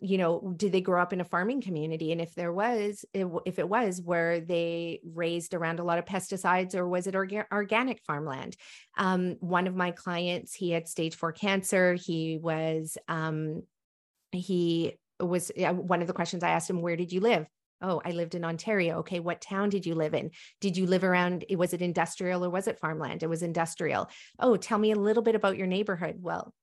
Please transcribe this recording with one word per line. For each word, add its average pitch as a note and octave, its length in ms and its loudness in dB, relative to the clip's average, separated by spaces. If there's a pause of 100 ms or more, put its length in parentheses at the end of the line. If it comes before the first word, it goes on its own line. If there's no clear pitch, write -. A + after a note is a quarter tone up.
you F#3+ 160 0
know, F3+ 400 0
did G3 140 0
they F#3 100 4
grow F3+ 220 4
up F3 100 0
in F#3 80 -2
a F3 40 -2
farming G#3 360 0
community? D#3+ 520 -2
And E3+ 80 0
if E3 160 -6
there E3+ 160 -2
was, G#3 600 -2
if, F#3+ 140 0 (180)
if F#3 140 -4
it E3+ 100 0
was, G3 320 2
were E3+ 380 2
they E3+ 640 -2
raised E3+ 500 -4
around E3 260 -2
a E3+ 40 -4
lot E3+ 140 2
of E3+ 60 -2
pesticides F#3 720 0
or F3+ 100 0
was F3+ 220 0
it F#3+ 60 -4
orga-, G3 360 -2
organic G#3+ 540 0
farmland? C#3+ 500 -6 (420)
Um, F3+ 440 2
one F3+ 260 2
of F#3 80 -2
my F3+ 160 0
clients, F3 640 -4
he F3 160 -2
had E3 160 0
stage D#3+ 300 -4
four E3 160 -4
cancer. F#3+ 640 2
He D#3+ 460 -2
was, D#3+ 560 -2 (120)
um, D#3+ 560 -4 (640)
he F3 640 0 (240)
was, F3 360 0
yeah, F3 180 2
one F3+ 280 0
of E3+ 60 0
the F3+ 80 -4
questions F#3 280 -2
I E3+ 80 2
asked E3 200 0
him, F3+ 100 0
"Where E3+ 160 -2
did F3 160 -4
you F#3 80 0
live?" G3 260 2 (360)
"Oh, F3+ 200 0
I F3 100 -6
lived E3+ 220 -4
in F3 80 -4
Ontario." E3 580 0
"Okay, F3 200 -4
what E3+ 220 -4
town G3 260 0
did G3 160 0
you E3 100 0
live D#3 200 2
in? D#3+ 160 -2 (320)
Did F#3 160 2
you F#3 80 4
live F#3 180 4
around, F3+ 460 4
was F3+ 240 2
it F3 80 -2
industrial F3+ 600 0
or F3+ 60 0
was F#3 200 0
it - 100 -4
farmland?" D#3 440 -4
"It D#3+ 60 -2
was E3 140 -2
industrial." D#3+ 640 0 (300)
"Oh, A#3+ 180 6
tell G#3 220 0
me G#3+ 140 4
a G#3+ 60 2
little G#3+ 240 4
bit A3+ 120 4
about G3+ 240 2
your F#3+ 80 -2
neighborhood." F#3 540 0
Well, F3 420 -6